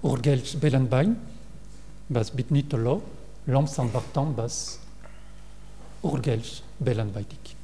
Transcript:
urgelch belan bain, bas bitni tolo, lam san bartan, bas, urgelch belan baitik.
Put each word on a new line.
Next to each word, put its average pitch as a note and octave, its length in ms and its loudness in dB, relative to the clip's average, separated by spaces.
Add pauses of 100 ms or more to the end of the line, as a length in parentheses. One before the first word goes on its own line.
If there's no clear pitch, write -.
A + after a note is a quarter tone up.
urgelch B2+ 580 2
belan C3+ 260 6
bain, D3 300 6 (920)
bas A#2 200 2
bitni C#3+ 380 4
tolo, B2+ 320 2 (460)
lam C#3 200 6
san C3+ 220 0
bartan, C3 460 0
bas, - 440 -4 (1200)
urgelch C3 580 0 (180)
belan A2+ 320 2
baitik. - 540 -8